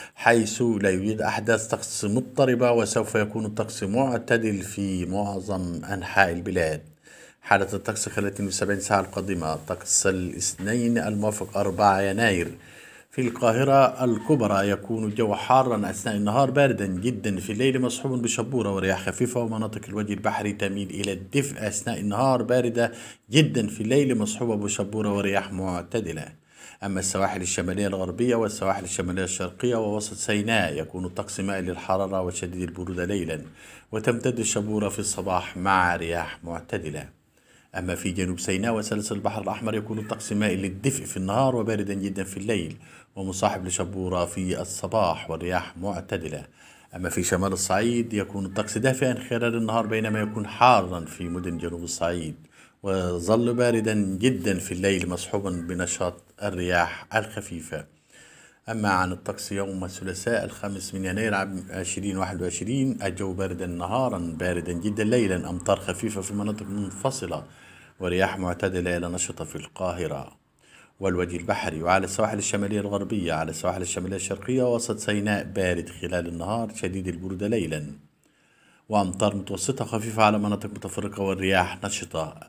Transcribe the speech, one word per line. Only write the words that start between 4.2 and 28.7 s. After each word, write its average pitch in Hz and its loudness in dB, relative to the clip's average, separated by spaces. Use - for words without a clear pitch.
في 92 -2
معظم 92 -2
أنحاء 95 2
البلاد. 85 0
حالة 98 4
الطقس 104 -4
خلال 101 -2
اتنين 101 -2
وسبعين 95 0
ساعة 101 4
القادمة: 92 -2
طقس - 0
الاثنين 98 0
الموافق 107 -2
أربعة 98 6
يناير: 98 2
في - -2
القاهرة 127 4
الكبرى 107 4
يكون 107 -2
الجو 107 0
حارا 120 4
أثناء 110 -4
النهار، 110 4
باردا 131 4
جدا 98 -2
في - -6
الليل، 127 2
مصحوب 123 -2
بشبورة 117 0
ورياح 92 2
خفيفة، 123 0
ومناطق 110 -2
الوجه 104 -2
البحري 101 -2
تميل 98 -4
إلى 101 -4
الدفء 107 -2
أثناء 107 -4
النهار، 117 2
باردة 117 2
جدا 117 4
في - -8
الليل، 127 4
مصحوبة 110 0
بشبورة 104 -2
ورياح 98 0
معتدلة. 90 -4
أما 98 -2
السواحل 95 0
الشمالية 92 -2
الغربية 95 0
والسواحل 98 0